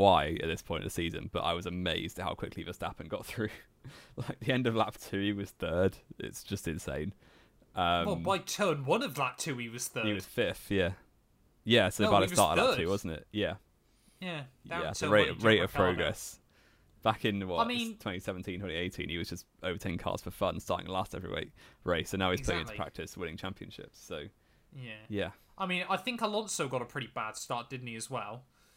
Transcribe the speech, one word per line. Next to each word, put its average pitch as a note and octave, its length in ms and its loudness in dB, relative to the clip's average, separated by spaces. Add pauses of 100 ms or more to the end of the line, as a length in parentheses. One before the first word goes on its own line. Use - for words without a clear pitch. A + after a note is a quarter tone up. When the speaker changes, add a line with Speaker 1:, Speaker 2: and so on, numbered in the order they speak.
Speaker 1:
why E2 400 8
at E2 60 -2
this D#2+ 160 -2
point E2 200 -4
of - 20 -4
the - 80 -6
season, E2+ 380 -2
but G2 100 -2
I E2+ 120 2
was F2 140 -4
amazed F2+ 520 -2
at F#2 60 -4
how E2 80 -2
quickly - 320 -8
Verstappen E2+ 420 -8
got - 180 -6
<laughs> - 20 -16
through. G#2+ 220 -4 (680)
Like, - 240 -8
the B2 100 0
end B2+ 160 4
of A2+ 80 2
lap A2 240 0
two, - 220 -4
he G2+ 100 2
was G2 200 -4
third. F2 440 2 (240)
It's - 240 -8
just - 240 -6
insane. D#2 460 -4 (640)
Um, F2 300 4
Speaker 2:
Well, - 120 0
by F#3+ 220 2
turn D#3+ 460 0
one F#3 160 4
of F#3 160 -4
lap C3 200 -2
two, C#3+ 200 -4
he A#2+ 120 -6
was A#2 180 -6
third. A2+ 180 -2
Speaker 1:
He G#2 80 2
was F#2+ 120 -4
fifth, - 440 -2
yeah. F#2 220 4 (720)
Yeah, G#2+ 260 6
so G#2 140 0
Speaker 2:
No, G#2+ 80 6
Speaker 1:
by G2+ 80 10
Speaker 2:
he F#2+ 60 6
Speaker 1:
the F#2 60 2
Speaker 2:
was F2+ 60 0
Speaker 1:
start F2 220 6
of A#3 60 6
lap B3 100 4
Speaker 2:
third. G#2 80 0
Speaker 1:
two, E2 60 0
wasn't G2 240 -2
it? D2+ 180 -10
Yeah. F#2+ 220 0 (640)
Speaker 2:
Yeah, F3 220 -8 (260)
down E3+ 160 -4
Speaker 1:
Yeah, - 80 -2
Speaker 2:
to - 140 -4
Speaker 1:
the - 40 2
rate, G#2 100 10 (100)
Speaker 2:
Ricciardo E2+ 180 2
Speaker 1:
rate A2 120 10
of F2+ 120 2
Speaker 2:
Ricciardo. F2+ 240 4
Speaker 1:
progress. - 440 -2 (600)
Back A2 240 2
in, G2+ 220 0
what, F2+ 180 2
Speaker 2:
I - 20 -4
mean A#3 300 -4
Speaker 1:
twenty F#2 220 -6
seventeen, F#2 400 -6
twenty F#2 160 -4
eighteen, F2 340 -4
he E2+ 80 -4
was E2+ 120 -4
just - 160 -10 (180)
overtaking F2 340 -4
cars F#2 240 -4
for - 80 -10
fun, F2+ 300 -2
starting - 280 -4
last F#2 280 -4
every - 180 -8
week, - 180 -6 (320)
race, E2+ 300 0
and G2 60 0
now F#2 120 4
he's F2+ 100 2
putting F2+ 180 0
into G#2+ 140 -6
Speaker 2:
Exactly. G#2 40 -10
Speaker 1:
practice E2 400 -8
winning E2+ 200 -6
championships, - 640 -12
so, D2+ 260 -10 (500)
Speaker 2:
Yeah. B2 160 -12 (180)
Speaker 1:
yeah. F#2+ 220 -2 (260)
Speaker 2:
I F#3+ 80 -4
mean, F3+ 240 -2
I F#3+ 80 2
think A#3 240 -6
Alonso G#3 460 -2
got B2 140 -2
a A#2 40 -6
pretty C3 220 -8
bad A2 300 -6
start, A#2+ 320 -6
didn't B2 180 -10
he, A#2 80 -8
as A2+ 140 -8
well? A#2 340 -6 (340)